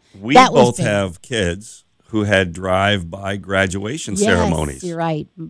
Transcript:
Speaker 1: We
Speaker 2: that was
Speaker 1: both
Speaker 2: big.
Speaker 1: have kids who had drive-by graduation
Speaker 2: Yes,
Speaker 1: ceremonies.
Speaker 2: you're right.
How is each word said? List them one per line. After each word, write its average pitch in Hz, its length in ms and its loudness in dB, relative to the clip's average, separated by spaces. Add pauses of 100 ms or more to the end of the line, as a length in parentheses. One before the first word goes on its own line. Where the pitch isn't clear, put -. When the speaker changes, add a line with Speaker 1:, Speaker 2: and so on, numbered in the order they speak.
(220)
Speaker 1:
We 110 140 2
Speaker 2:
that 254 180 8
was 151 100 6
Speaker 1:
both 120 140 2
Speaker 2:
big. - 80 -2
Speaker 1:
have 101 380 -2
kids 98 600 -4 (240)
who 107 160 0
had 95 280 2
drive-by 95 840 -2
graduation 98 760 -4
Speaker 2:
Yes, - 100 -2
Speaker 1:
ceremonies. 78 580 -2
Speaker 2:
you're 170 140 -8
right. 165 300 -6 (220)